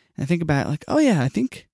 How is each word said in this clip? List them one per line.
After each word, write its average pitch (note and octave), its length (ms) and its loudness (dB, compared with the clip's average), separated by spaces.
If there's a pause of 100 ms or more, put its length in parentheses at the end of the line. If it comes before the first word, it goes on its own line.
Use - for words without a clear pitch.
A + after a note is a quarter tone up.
(160)
And - 80 -8
I - 20 -4
think E3+ 160 0
about D3+ 260 0
it, - 20 -2
like, D3 180 -6
"Oh - 120 0
yeah, A#3+ 220 4
I B2 60 0
think, - 460 -6